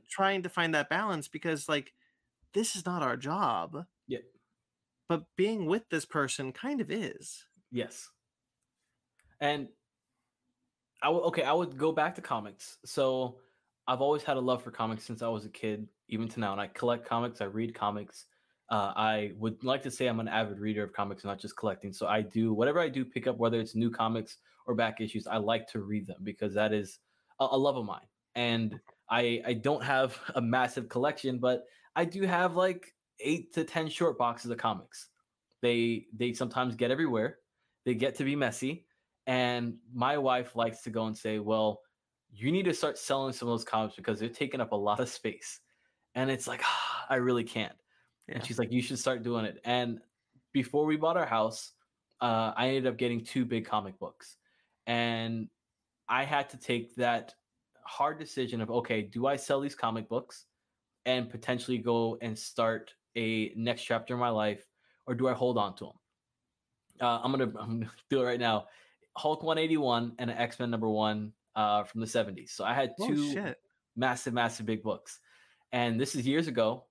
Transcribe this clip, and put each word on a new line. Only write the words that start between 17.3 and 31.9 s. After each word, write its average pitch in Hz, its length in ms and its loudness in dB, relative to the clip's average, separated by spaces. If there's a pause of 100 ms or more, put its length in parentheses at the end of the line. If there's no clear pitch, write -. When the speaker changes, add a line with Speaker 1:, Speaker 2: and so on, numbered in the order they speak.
Speaker 2:
I 104 40 -2
read 110 300 -4
comics. 104 520 -4 (420)
Uh, 104 260 0
I 107 420 0
would 110 260 -4
like 131 200 0
to 127 80 -6
say 127 160 0
I'm 113 140 0
an 110 80 -4
avid 101 300 0
reader 104 240 -2
of 95 100 -8
comics, 101 320 -4
not 101 120 -4
just - 200 -10
collecting. 101 340 -2
So 95 160 -4
I 107 140 4
do, 110 320 2
whatever 131 260 4
I 165 80 4
do 131 160 -2
pick 123 240 -4
up, 120 100 0
whether 117 220 2
it's 113 160 -4
new 113 160 2
comics 113 460 -2 (280)
or 123 80 0
back 110 280 2
issues, 107 260 -4
I 110 100 0
like 110 340 2
to 107 100 -4
read 101 260 -4
them 90 160 -12
because 101 300 -4
that 107 180 4
is 104 280 -2 (420)
a, 131 100 4
a 135 60 4
love 135 180 4
of 120 100 -4
mine. - 220 -10 (260)
And 117 460 0 (280)
I, 117 380 2
I 123 80 0
don't 135 300 0
have 131 360 2 (140)
a 127 80 0
massive 123 480 0
collection, 131 480 0
but 123 280 2 (300)